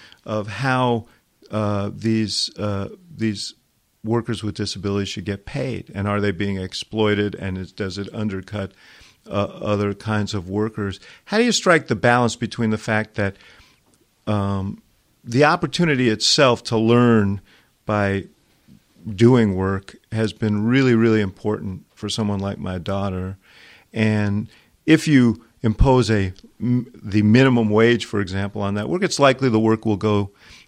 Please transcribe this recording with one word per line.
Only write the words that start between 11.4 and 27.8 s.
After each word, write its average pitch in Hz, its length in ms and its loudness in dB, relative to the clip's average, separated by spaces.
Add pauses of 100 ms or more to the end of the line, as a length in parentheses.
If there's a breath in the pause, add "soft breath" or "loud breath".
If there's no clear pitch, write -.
you 240 80 0
strike 170 340 2
the 120 100 -2
balance 120 400 2
between 113 360 -4
the 104 80 -2
fact 110 340 -4
that, 98 220 -4 (880 soft breath)
um, 98 560 -4 (400)
the 120 220 2
opportunity 151 640 2
itself 120 560 2
to 117 140 -2
learn 113 640 4 (440 soft breath)
by 98 420 -2 (800)
doing 110 480 6
work 95 440 -4 (160)
has 110 180 -2
been 107 340 -2
really, 127 300 4
really 110 240 4
important 101 720 -6
for - 140 -10
someone 104 320 -2
like 98 180 -4
my 92 200 -8
daughter, 95 580 -6 (560 soft breath)
and 107 560 0 (380 soft breath)
if 156 240 4
you 123 340 4 (180 soft breath)
impose 120 480 4
a 98 220 0 (260)
m-, 123 360 -2
the 104 280 -2
minimum 117 480 6
wage, 113 360 4